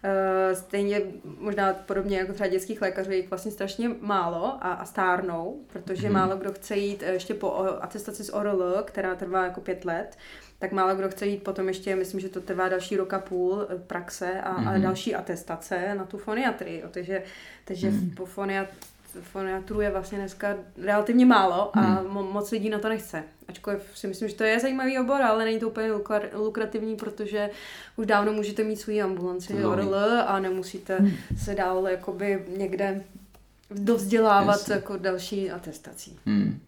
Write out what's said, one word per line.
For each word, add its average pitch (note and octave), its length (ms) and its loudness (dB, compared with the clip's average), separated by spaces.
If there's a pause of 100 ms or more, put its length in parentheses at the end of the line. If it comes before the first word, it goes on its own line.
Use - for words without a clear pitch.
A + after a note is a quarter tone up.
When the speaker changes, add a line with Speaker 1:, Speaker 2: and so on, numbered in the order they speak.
Speaker 1:
eh, F#3+ 500 2
stejně G3+ 460 0 (380)
možná G3+ 340 2
podobně G3 440 -2
jako F#3 160 -2
třeba G3 140 0
dětských F#3+ 340 -2
lékařů, F#3+ 300 -2
je F#3+ 60 2
jich F#3 120 -2
vlastně F#3+ 220 -6
strašně G#3 380 -4 (120)
málo F3+ 440 0 (160)
a, F3+ 120 -2
a F3 120 -8
stárnou, F#3 760 0 (120)
protože F#3 340 -4
Speaker 2:
Mhm. G3+ 60 4
Speaker 1:
málo F#3+ 240 4
kdo F#3+ 160 -4
chce - 240 -6
jít, G3+ 280 -2
eh, F#3 80 0
ještě F#3 200 -2
po, G3+ 160 -2
o-, F#3+ 340 -2
atestaci G#3 400 -10
z G3 60 -10
orl, G3+ 560 0
která F#3 300 -2
trvá F#3 280 0
jako F3+ 180 -4
pět F3+ 240 -6
let, E3+ 320 -4 (420)
tak F#3 120 -4
málo F#3+ 240 2
kdo F#3+ 140 0
chce F#3+ 180 -6
jít G3+ 160 -2
potom F#3+ 240 -2
ještě, F#3+ 280 -2
myslím, F#3 240 -2
že F#3 100 -6
to F#3 120 -8
trvá F#3 280 0
další F#3 280 0
rok F#3+ 160 -2
a F#3+ 60 0
půl, F#3+ 500 0
eh, F#3 60 -6 (120)
praxe F3+ 540 -6
a, - 80 -2
a F#3 220 0
Speaker 2:
Mhm. F#3+ 100 4
Speaker 1:
další F#3+ 340 0
atestace F3+ 800 -4
na F#3+ 100 -4
tu F#3+ 120 -12
foniatrii, G#3 640 -2
jo. - 100 -12
Takže, F#3 320 -4 (420)
takže F#3+ 260 0
Speaker 2:
Mhm. F#3 260 2
Speaker 1:
po F#3 80 -6
foniat-, G3 420 -4 (540)
foniatrů F#3+ 600 -4
je G3+ 100 2
vlastně F#3+ 260 -4
dneska G3 380 -4 (280)
relativně G#3 420 6
málo G3 520 6
a G#3 40 8
Speaker 2:
Mhm. F#3+ 240 4 (120)
Speaker 1:
mo-, F#3+ 140 -2
moc G#3 200 -2
lidí A3 180 0
na G#3 100 0
to A3 100 -2
nechce. G#3+ 340 -4 (240)
Ačkoliv G3 340 -6 (120)
si - 140 -8
myslím, G3+ 220 -4
že G#3 60 -8
to A3+ 80 0
je A3 160 4
zajímavý C4 400 0
obor, C4+ 220 2
ale A3 240 6
není A3 140 2
to A3+ 100 -2
úplně A3 220 -2
lukar-, G#3 420 0
lukrativní, G#3+ 640 -2
protože G#3 540 -4 (460)
už A3 100 -2
dávno G#3 280 4
můžete G#3 300 0
mít G#3+ 120 0
svůj G#3 260 -2
ambulanci F3+ 520 -2
Speaker 2:
To G3+ 60 0
dlouhý. G#3 180 4 (100)
Speaker 1:
orl F#3+ 80 2 (320)
a G3 120 2
nemusíte F#3 580 -4
Speaker 2:
Hmm. G3 140 8 (320)
Speaker 1:
se G3+ 120 -2
dál F#3 320 2
jakoby F#3 580 -2 (120)
někde G3 460 -2 (680)
dovzdělávat G3+ 880 6
Speaker 2:
Jasně. G3+ 160 -2
Speaker 1:
jako G3 220 -4
další F#3 540 -2
atestací. - 720 -12
Speaker 2:
Hmm. G#2 420 2